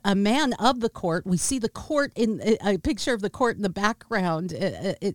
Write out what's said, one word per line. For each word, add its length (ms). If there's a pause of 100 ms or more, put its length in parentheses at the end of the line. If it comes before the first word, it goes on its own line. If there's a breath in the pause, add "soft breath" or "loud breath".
a 120
man 380
of 260
the 100
court? 380
We 100
see 220
the 100
court 460
in 280
a, 300
a 60
picture 340
of 80
the 80
court 260
in 60
the 80
background, 800
uh, 480
uh, 160